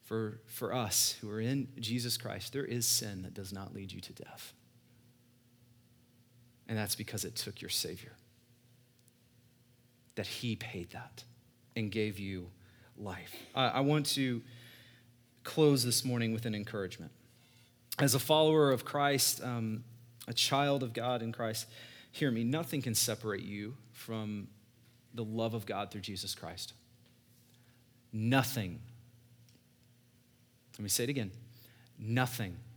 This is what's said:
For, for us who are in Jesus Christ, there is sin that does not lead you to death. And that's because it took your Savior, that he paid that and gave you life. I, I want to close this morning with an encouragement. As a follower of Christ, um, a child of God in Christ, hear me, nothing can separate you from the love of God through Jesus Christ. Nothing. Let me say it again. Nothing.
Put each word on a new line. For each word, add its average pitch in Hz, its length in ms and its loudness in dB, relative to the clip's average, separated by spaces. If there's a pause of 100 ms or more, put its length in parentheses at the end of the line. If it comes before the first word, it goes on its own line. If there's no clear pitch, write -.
For, 110 420 -4
for 107 280 -4
us - 460 2
who 107 100 -8
are 107 100 -4
in 127 280 0 (100)
Jesus 120 380 -2
Christ, 98 360 -8
there 139 120 -2
is 120 200 -2
sin 101 380 0
that 90 100 -10
does 98 200 -10
not 95 220 -10
lead 98 160 -10
you 95 120 -10
to - 100 -14
death. - 400 -16 (2250)
And 110 80 -2
that's 104 200 0
because 110 280 -6
it - 120 -6
took - 260 -8
your 92 80 -10
Savior, - 420 -4 (2000)
that 98 100 -2
he 117 300 -2
paid - 340 -8
that - 340 -14 (500)
and 107 160 -2
gave 107 280 0
you 95 320 -6 (480)
life. 95 360 -8 (200)
I, 131 140 4
I 131 120 2
want 143 260 4
to 123 360 0 (1000)
close 143 420 6
this 120 200 2
morning 117 300 2
with 110 100 -2
an 110 100 -2
encouragement. 101 580 -6 (840)
As 135 160 6
a 135 40 4
follower 156 540 8
of 120 120 2
Christ, 143 580 2
um, 113 420 -2 (440)
a 120 60 -6
child 139 480 4
of 117 100 -4
God 120 300 0
in 113 100 -2
Christ, 113 340 -2 (460)
hear 143 180 2
me, 117 140 2
nothing 147 380 0
can 117 120 0
separate 104 480 0
you 104 320 -8 (180)
from 107 560 -6 (680)
the 117 100 -4
love 113 300 0
of 110 120 -4
God 101 240 -2
through 101 120 -8
Jesus 95 320 -6
Christ. 85 380 -10 (1400)
Nothing. 113 680 4 (2000)
Let 110 60 -6
me 98 40 -4
say 120 160 2
it 131 60 0
again. 110 220 -2 (680)
Nothing. 113 600 0 (180)